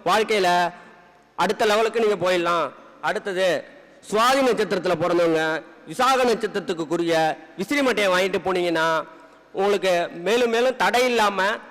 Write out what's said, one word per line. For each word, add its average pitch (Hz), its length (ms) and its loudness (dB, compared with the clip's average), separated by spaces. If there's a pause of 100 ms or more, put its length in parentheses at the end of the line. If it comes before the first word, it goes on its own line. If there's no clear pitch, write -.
வாழ்க்கையில 180 640 2 (640)
அடுத்த 208 300 0
லெவலுக்கு 220 340 0
நீங்க 190 320 0
போயிடலாம். 170 400 0 (300)
அடுத்தது 180 640 -2 (480)
சுவாதி 247 300 2
நட்சத்திரத்துல 196 500 0 (100)
பிறந்தவங்க 160 640 0 (240)
விசாக 254 360 2
நட்சத்திரத்துக்குரிய 165 1120 -2 (200)
விசிறி 277 300 -2
மட்டையை 208 220 0
வாங்கிட்டு 190 260 0 (100)
போனீங்கன்னா 165 580 0 (480)
உங்களுக்கு 185 640 0
மேலும் 220 360 0
மேலும் 247 260 0
தடை 220 300 2
இல்லாம 208 380 0 (280)